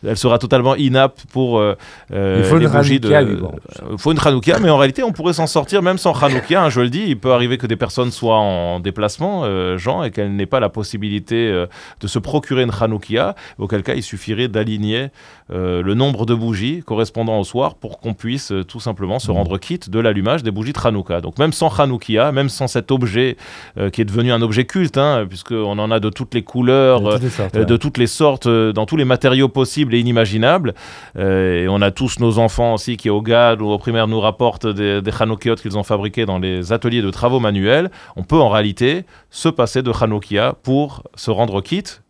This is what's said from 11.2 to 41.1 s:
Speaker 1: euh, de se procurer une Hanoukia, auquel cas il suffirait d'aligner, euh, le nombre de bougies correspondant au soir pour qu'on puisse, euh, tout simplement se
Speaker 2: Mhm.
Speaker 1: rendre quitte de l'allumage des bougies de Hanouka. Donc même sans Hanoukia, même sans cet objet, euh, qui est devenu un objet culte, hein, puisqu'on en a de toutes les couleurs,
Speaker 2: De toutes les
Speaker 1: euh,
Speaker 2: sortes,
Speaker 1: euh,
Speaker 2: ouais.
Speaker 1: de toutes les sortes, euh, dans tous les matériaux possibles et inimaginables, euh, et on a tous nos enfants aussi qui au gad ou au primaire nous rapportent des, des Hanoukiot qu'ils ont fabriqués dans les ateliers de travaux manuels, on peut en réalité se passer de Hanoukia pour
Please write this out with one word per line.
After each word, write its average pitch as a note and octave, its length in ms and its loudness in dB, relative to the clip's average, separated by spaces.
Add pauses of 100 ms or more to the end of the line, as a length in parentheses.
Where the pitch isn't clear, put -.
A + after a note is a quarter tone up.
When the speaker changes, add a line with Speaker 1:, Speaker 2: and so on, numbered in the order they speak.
Speaker 1:
euh, F2+ 180 0 (360)
de G#2+ 40 -8
se A2 140 -2
procurer C#3 420 -2
une A#2 80 0 (100)
Hanoukia, A2 540 -2 (240)
auquel G2+ 240 -2
cas B2+ 120 -4
il C3 100 -4
suffirait A2 420 -6
d'aligner, G#2+ 640 -2 (440)
euh, F2+ 300 -2
le G2 120 0
nombre B2 300 0
de A#2 100 2
bougies A#2 520 -4
correspondant A2+ 540 -2
au G2 40 -2
soir C3 300 -2
pour - 240 -14
qu'on A2+ 160 -6
puisse, A#2+ 380 -6
euh, F#2+ 100 -2
tout A2+ 180 -12
simplement G2 380 -4
se - 140 -6
Speaker 2:
Mhm. E2+ 60 0
Speaker 1:
rendre F#2+ 200 -2
quitte F3 320 -8
de G#2 80 -2
l'allumage A2+ 460 0
des A2 80 -2
bougies A2 200 -6
de C#3 120 -6
Hanouka. G2 360 -4
Donc F2 180 -10
même D#3 140 2
sans D#3+ 160 -2 (100)
Hanoukia, B2+ 540 0
même C#3 160 0
sans C3 180 -4
cet - 240 -4
objet, B2 460 0 (400)
euh, F#2+ 140 -2
qui A2+ 100 -6
est A2+ 60 4
devenu A#2 260 0
un A#2 80 2
objet A#2 240 0
culte, E3 320 -2
hein, C3+ 320 2
puisqu'on G#2 500 -4
en G#2+ 120 -2
a A2+ 100 2
de G#2+ 100 -2
toutes - 240 -10
les A#2 80 0
couleurs, B2+ 600 4
Speaker 2:
De G#2 100 2
toutes A2+ 100 2
les B2+ 40 -2
Speaker 1:
euh, A#2+ 40 0
Speaker 2:
sortes, G2+ 260 -4
Speaker 1:
euh, - 40 2
Speaker 2:
ouais. A2 60 4
Speaker 1:
de A#2 100 4
toutes C#3+ 220 -4
les A#2+ 80 4
sortes, C3+ 400 0
euh, A2+ 260 2
dans G#2+ 140 -2
tous D#3+ 100 -2
les D3 80 2
matériaux C3 440 4
possibles C3+ 460 0
et A#2+ 60 4
inimaginables, A#2 760 2 (440)
euh, F#2+ 460 2
et F#2 40 0
on G2+ 140 2
a G2 80 4
tous B2+ 300 -4
nos A2+ 180 2
enfants A#2 360 2
aussi A2+ 220 -4
qui G#2+ 140 -2
au G#2 120 2
gad A#2 380 4
ou G#2+ 60 -2
au G#2 120 0
primaire A2+ 300 0
nous A2 120 0
rapportent A2 460 0
des, G2+ 360 0
des G#2 160 -2
Hanoukiot A2 380 0
qu'ils G#2 220 -8
ont G2+ 40 -2
fabriqués G#2 440 -2
dans F#2+ 120 -2
les F#2 340 -4
ateliers A#2 300 0
de G2 80 0
travaux B2 300 0
manuels, A2 500 2 (260)
on F#2 60 -8
peut C#3+ 180 0
en B2+ 80 6
réalité A2 560 0 (260)
se - 200 -2
passer B2+ 320 0
de A#2+ 160 -2
Hanoukia G#2+ 640 0
pour C3+ 400 -2 (140)